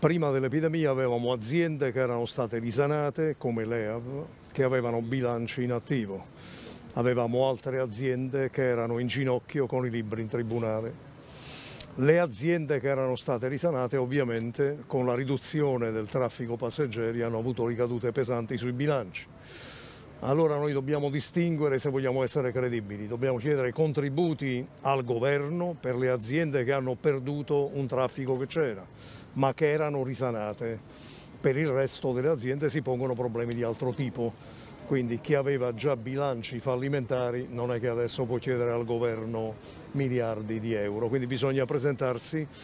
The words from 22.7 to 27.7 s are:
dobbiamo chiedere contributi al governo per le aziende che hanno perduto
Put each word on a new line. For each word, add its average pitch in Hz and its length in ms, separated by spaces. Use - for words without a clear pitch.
dobbiamo 120 300
chiedere 127 340
contributi 143 920
al 135 200
governo 143 760
per 123 180
le 127 140
aziende 135 520
che 123 100
hanno 131 220
perduto 143 800